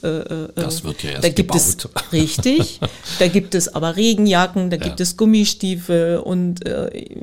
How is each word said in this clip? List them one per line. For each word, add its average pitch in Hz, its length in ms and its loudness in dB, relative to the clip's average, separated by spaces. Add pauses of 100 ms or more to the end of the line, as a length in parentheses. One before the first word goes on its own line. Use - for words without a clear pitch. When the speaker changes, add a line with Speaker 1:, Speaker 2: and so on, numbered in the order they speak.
Speaker 1:
äh, 170 40 -2
äh, 160 460 -6
Speaker 2:
Das 165 300 -6
wird 151 180 -8
ja 147 100 -6
erst 139 120 -2
Speaker 1:
da 170 60 4
gibt - 240 0
es, - 240 2
Speaker 2:
gebaut. - 300 -8
<laughs> - 40 -20
Speaker 1:
richtig, 170 640 2 (400)
da 180 80 4
gibt 190 280 2
es 175 200 -2
aber 165 220 -2
Regenjacken, 190 720 2
da 175 80 -2
Speaker 2:
Ja. 165 80 -4
Speaker 1:
gibt 175 160 -4
es 180 160 -2
Gummistiefel 180 1000 2
und, 180 480 -2
äh, - 400 -6 (160)